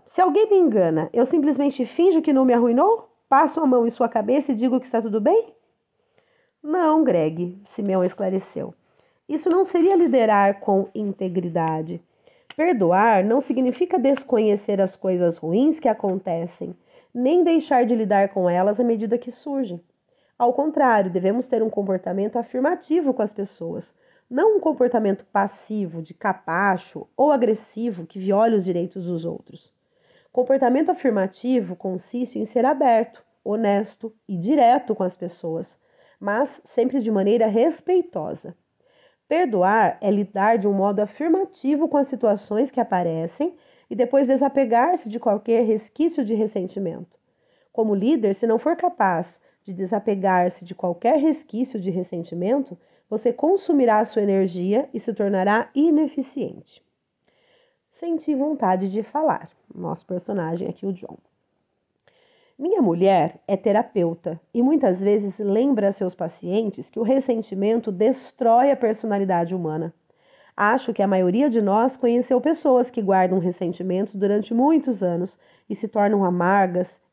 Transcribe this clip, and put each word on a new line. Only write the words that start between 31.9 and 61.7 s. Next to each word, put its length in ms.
em 80
ser 180
aberto, 580
honesto 640
e 120
direto 560
com 80
as 120
pessoas, 640
mas 460
sempre 360
de 100
maneira 360
respeitosa. 1120
Perdoar 720
é 100
lidar 480
de 80
um 60
modo 280
afirmativo 880
com 80
as 120
situações 600
que 100
aparecem 760
e 40
depois 320
desapegar-se 840
de 120
qualquer 440
resquício 600
de 100
ressentimento. 840
Como 220
líder, 400
se 120
não 120
for 180
capaz 640
de 100
desapegar-se 920
de 100
qualquer 440
resquício 600
de 120
ressentimento, 840
você 240
consumirá 680
a 40
sua 180
energia 680
e 60
se 140
tornará 600
ineficiente. 1080
Senti 420
vontade 560
de 120
falar. 460
Nosso 320
personagem 600
aqui, 180
o 60
John. 260